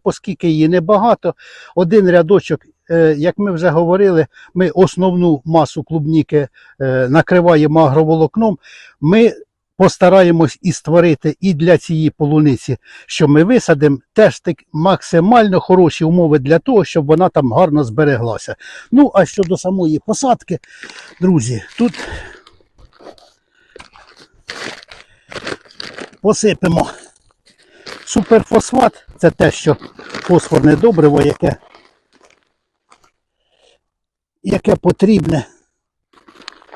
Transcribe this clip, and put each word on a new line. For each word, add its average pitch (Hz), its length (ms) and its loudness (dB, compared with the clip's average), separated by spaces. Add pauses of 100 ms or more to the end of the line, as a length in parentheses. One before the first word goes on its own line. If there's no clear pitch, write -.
оскільки 180 440 -6
її 156 200 0
небагато, 185 680 0 (400)
один 185 360 2
рядочок, 170 500 2 (300)
е, 165 280 2
як 170 200 -4
ми 202 140 -4
вже 170 160 -2
говорили, 170 580 2 (280)
ми 180 160 0
основну 175 720 0
масу 160 380 -2
клубніки, 151 680 -2 (320)
е, 131 280 -2
накриваємо 160 720 2
агроволокном, 160 800 0 (420)
ми 208 320 2 (440)
постараємось 180 840 2
і 180 100 -2
створити 165 680 0
і 185 140 0
для 160 240 2
цієї 156 320 -2
полуниці, 147 680 0 (300)
що - 220 -2
ми 151 160 4
висадимо, 151 540 0 (140)
теж 208 280 2
так 175 160 -8 (160)
максимально 185 880 0
хороші 180 440 0
умови 160 340 0
для 143 200 0
того, 208 260 0
щоб 147 220 -4
вона 160 220 2
там 135 240 -2
гарно 151 320 0
збереглася. 117 720 -4 (360)
Ну, 262 220 4
а 196 120 2
щодо 185 300 -4
самої 175 420 -4
посадки, 220 600 -4 (600)
друзі, 131 440 -2 (140)
тут - 300 -4 (4000)
посипемо 180 680 -2 (1120)
суперфосфат, 226 1040 0 (120)
це 165 120 2
те, 156 200 -2
що - 260 -2 (240)
фосфорне 151 760 0
добриво, 151 460 2
яке, 143 340 -2 (2750)
яке 190 340 -2
потрібне 165 720 -2 (1300)